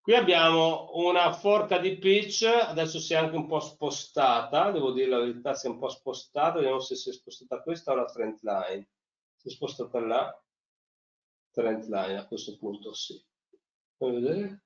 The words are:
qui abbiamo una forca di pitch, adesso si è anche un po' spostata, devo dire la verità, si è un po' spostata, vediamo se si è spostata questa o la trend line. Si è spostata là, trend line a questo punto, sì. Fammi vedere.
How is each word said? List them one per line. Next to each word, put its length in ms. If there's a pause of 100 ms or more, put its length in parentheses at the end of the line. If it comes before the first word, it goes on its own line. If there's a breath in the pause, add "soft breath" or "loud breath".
qui 140
abbiamo 760
una 380
forca 460
di 200
pitch, 460
adesso 560
si 140
è 40
anche 180
un 100
po' 140
spostata, 1120
devo 200
dire 180
la 100
verità, 340
si 140
è 20
un 80
po' 120
spostata, 680
vediamo 240
se 160
si 140
è 40
spostata 480
questa 300
o 40
la 100
trend 360
line. 480 (460)
Si 120
è 40
spostata 480
là, 440 (1080)
trend 320
line 340
a 100
questo 300
punto, 360
sì. 300 (760)
Fammi 240
vedere. 440